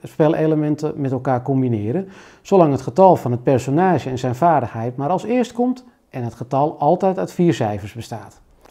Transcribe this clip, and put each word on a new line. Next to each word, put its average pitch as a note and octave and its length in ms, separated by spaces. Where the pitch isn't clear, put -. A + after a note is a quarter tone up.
spelelementen D3+ 920
met C#3 160
elkaar C3 300
combineren, C3 680
zolang E3+ 300
het C3 100
getal F3+ 340
van B2 160
het A#2+ 120
personage C#3+ 640
en B2+ 80
zijn B2 180
vaardigheid B2+ 600
maar C#3 140
als F#3 140
eerst A#3+ 300
komt B3 320
en B2 140
het A2+ 100
getal C#3 460
altijd F3+ 400
uit E3+ 120
vier E3+ 220
cijfers G#2 400
bestaat. G#2+ 480